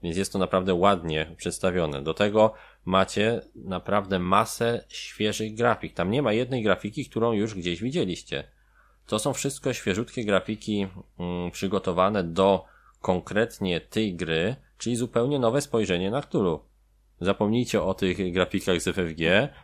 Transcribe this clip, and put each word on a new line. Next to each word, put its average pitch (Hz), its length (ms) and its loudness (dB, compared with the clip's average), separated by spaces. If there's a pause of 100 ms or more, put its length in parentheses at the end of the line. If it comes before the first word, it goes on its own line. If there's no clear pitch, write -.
więc 85 140 -4
jest 98 160 -2
to 101 60 -2
naprawdę 92 360 2
ładnie 85 600 2
przedstawione. 85 640 -2
Do 76 120 -4
tego 107 400 4 (300)
macie 101 560 2 (140)
naprawdę 95 640 -2
masę 113 680 0
świeżych 107 680 -4
grafik. 113 400 0
Tam 90 160 -2
nie 131 120 0
ma 113 100 2
jednej 120 300 0
grafiki, 104 480 -2
którą 117 220 0
już 107 220 0
gdzieś 87 280 -4
widzieliście. 110 600 -4 (600)
To 107 120 0
są 139 140 -2
wszystko 135 400 -4
świeżutkie 117 520 -4
grafiki, 104 600 0 (320)
mm, 87 320 -4
przygotowane 95 760 0
do 95 400 4 (360)
konkretnie 92 800 -2
tej 107 340 -2
gry, 85 420 0 (220)
czyli 120 180 -2
zupełnie 123 420 0
nowe 123 220 2
spojrzenie 98 500 0
na 135 120 -2
Cthulhu. 92 380 0 (600)
Zapomnijcie 104 640 2
o 92 120 0
tych 92 380 0
grafikach 90 480 0
z - 80 -4
F 92 100 -2
F 85 160 -2
G. 87 340 2 (160)